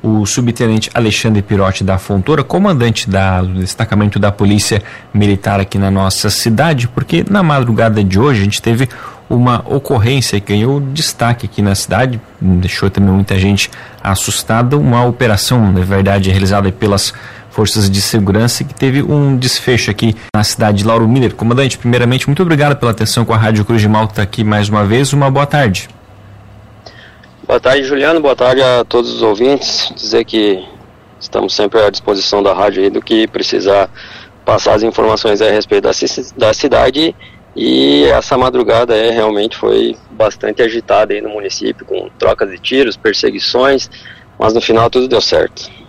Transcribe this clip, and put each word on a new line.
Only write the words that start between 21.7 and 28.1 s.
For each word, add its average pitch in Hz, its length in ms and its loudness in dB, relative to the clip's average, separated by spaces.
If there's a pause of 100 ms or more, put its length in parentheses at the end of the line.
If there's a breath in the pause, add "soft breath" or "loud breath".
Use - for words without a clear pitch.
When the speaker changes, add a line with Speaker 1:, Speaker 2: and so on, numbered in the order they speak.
Speaker 1:
primeiramente, 120 480 0
muito 147 160 0
obrigado 147 320 2
pela 120 160 0
atenção 110 340 0
com 113 80 -2
a 110 40 2
Rádio 107 280 2
Cruz 117 160 2
de 104 60 2
Malta 107 340 0
aqui 104 220 -4
mais 104 260 0
uma 104 160 2
vez, 135 280 2
uma 139 180 2
boa 139 160 0
tarde. 131 420 0 (1600 loud breath)
Speaker 2:
Boa 120 140 0
tarde, 135 240 2
Juliano, 143 380 0